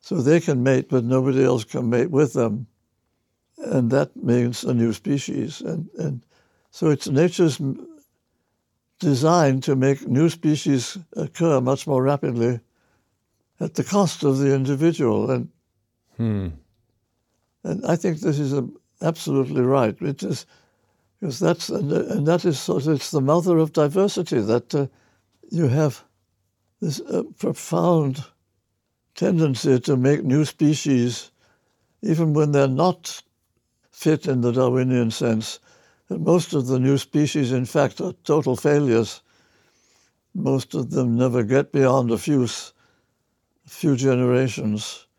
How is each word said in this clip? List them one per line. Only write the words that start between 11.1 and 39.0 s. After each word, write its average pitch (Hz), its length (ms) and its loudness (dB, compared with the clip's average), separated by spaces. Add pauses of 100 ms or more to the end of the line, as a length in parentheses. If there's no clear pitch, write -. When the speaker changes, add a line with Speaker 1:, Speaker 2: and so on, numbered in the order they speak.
Speaker 1:
occur 151 420 0
much 131 260 -2
more 135 160 0
rapidly 123 580 0 (1000)
at 160 140 -6
the - 100 -2
cost 196 400 0
of 135 140 2
the 139 160 2
individual. 135 760 0
And, 123 180 -2 (680)
Speaker 2:
Hmm. 104 320 -4 (1160)
Speaker 1:
and 185 220 -6
I 170 100 0
think 165 240 -4
this 147 180 -2
is 139 140 -4
a, 139 140 -4 (340)
absolutely 143 600 -2
right. 123 400 2
It 143 200 -6
is, 185 240 -6 (760)
'cause 143 180 -8
that's, 170 320 -2
and, 156 220 -4
and 175 340 -2
that 165 180 2
is 165 140 0
sort 147 280 -4
of, 156 100 2
it's - 140 -8
the 147 120 0
mother 165 360 2
of 160 140 0
diversity, 160 680 0
that, 113 340 -2
uh, 143 120 0 (640)
you 165 180 0
have 143 360 0 (760)
this, 160 200 -6
uh, - 220 -4 (160)
profound 165 840 -2 (920)
tendency 151 680 2
to 139 160 0
make 135 280 2
new 143 200 2
species, 135 840 0 (720)
even 160 320 0
when 147 180 2
they're 139 160 4
not 165 540 -2 (680)
fit - 360 0
in 127 160 0
the 120 100 2
Darwinian 127 580 2
sense. 110 480 -4 (520)
And 170 120 -6
most 165 300 2
of 139 140 0
the 131 120 0
new 135 200 2
species, 147 520 -2
in 127 140 0
fact, 143 360 -2
are 180 120 -4 (120)
total 143 320 2
failures. 135 640 2 (1120)